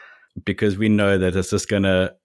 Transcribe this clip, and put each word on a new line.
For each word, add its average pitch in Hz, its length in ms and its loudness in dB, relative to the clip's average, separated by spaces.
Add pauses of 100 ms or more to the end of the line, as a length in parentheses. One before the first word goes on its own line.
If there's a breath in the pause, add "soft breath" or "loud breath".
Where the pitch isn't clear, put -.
(440 loud breath)
because 101 320 -2
we 107 120 -2
know 104 300 2
that 92 180 0
it's 92 140 -4
just - 180 -2
gonna, 95 440 0 (120)